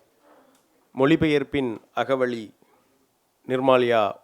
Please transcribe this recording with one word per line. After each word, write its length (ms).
மொழிபெயர்ப்பின் 880
அகவழி 580
நிர்மாலியா 640